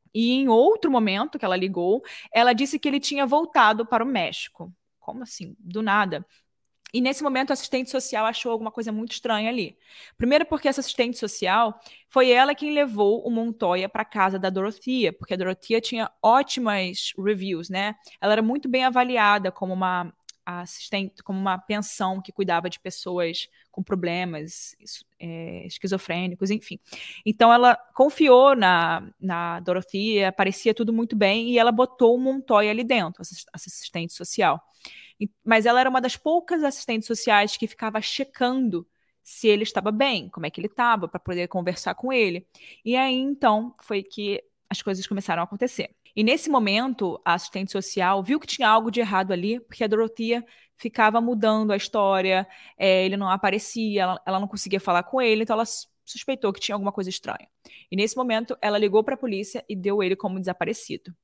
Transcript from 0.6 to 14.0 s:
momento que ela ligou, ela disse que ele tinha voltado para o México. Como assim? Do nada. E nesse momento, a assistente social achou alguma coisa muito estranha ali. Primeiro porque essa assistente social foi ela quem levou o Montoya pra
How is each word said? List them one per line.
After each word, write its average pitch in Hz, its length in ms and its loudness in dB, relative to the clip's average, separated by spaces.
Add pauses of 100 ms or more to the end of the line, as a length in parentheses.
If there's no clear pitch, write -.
momento 226 480 0
que - 60 -6
ela 185 120 0
ligou, 185 460 -2 (300)
ela 240 200 6
disse 269 260 0
que - 80 -6
ele 277 140 0
tinha 277 260 -2
voltado 240 580 2
para 226 200 0
o - 20 -2
México. 180 680 -6 (280)
Como 240 240 -14
assim? - 340 -16
Do 196 240 -8
nada. 196 420 0 (680)
E 247 80 0
nesse 269 240 0
momento, 269 260 0
a 285 40 2
assistente 262 360 -4
social 247 340 -2
achou 233 280 -2
alguma 220 180 -4
coisa 220 220 -8
muito 220 180 -6
estranha 220 380 -2
ali. 233 280 -4 (400)
Primeiro 285 300 2
porque 302 220 -2
essa 277 120 0
assistente 247 380 -4
social 214 600 0 (280)
foi 254 220 6
ela 269 240 6
quem 294 160 -6
levou 226 560 2
o 240 60 -2
Montoya 220 560 -2
pra 214 160 -4